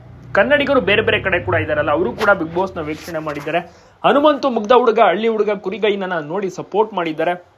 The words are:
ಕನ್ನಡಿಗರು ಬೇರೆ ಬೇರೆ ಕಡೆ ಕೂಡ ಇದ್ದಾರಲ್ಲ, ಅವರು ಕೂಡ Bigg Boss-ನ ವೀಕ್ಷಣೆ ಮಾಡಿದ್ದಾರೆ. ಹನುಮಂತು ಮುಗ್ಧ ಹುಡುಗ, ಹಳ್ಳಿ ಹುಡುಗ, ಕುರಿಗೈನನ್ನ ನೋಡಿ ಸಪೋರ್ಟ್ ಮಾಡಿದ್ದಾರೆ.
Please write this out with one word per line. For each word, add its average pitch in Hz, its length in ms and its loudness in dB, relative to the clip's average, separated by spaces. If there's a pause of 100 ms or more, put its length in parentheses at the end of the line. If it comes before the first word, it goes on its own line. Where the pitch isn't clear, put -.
(380)
ಕನ್ನಡಿಗರು 277 440 4
ಬೇರೆ 196 260 2
ಬೇರೆ 214 180 2
ಕಡೆ 180 220 -2
ಕೂಡ 170 80 -2
ಇದ್ದಾರಲ್ಲ, 156 360 -2
ಅವರು 175 200 0
ಕೂಡ 214 180 -2 (100)
Bigg 160 180 -6
Boss-ನ 180 240 -4
ವೀಕ್ಷಣೆ 156 460 -8
ಮಾಡಿದ್ದಾರೆ. 151 320 -4 (460)
ಹನುಮಂತು 285 440 4
ಮುಗ್ಧ 233 240 0
ಹುಡುಗ, 240 260 4
ಹಳ್ಳಿ 208 280 4
ಹುಡುಗ, 214 220 0
ಕುರಿಗೈನನ್ನ 196 680 -2 (120)
ನೋಡಿ 196 180 -4
ಸಪೋರ್ಟ್ 202 440 -4
ಮಾಡಿದ್ದಾರೆ. 170 640 -4